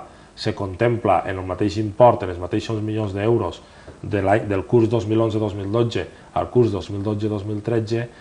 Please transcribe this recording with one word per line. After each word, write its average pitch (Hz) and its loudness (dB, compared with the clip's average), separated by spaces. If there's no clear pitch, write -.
se 107 -4
contempla 98 2
en 95 -6
el 90 -8
mateix 92 -2
import, 110 6
en 90 -4
els 87 -8
mateixos 104 -4
milions 107 -4
d'euros 104 0
de 98 -2
l'any, 104 2
del 98 -2
curs 113 4
dos 107 0
mil 110 0
onze 110 0
dos 104 -2
mil 98 -8
dotze 113 0
al 87 -2
curs 117 4
dos 95 -4
mil 101 -6
dotze 107 -2
dos 104 -4
mil 104 -6
tretze, 117 -2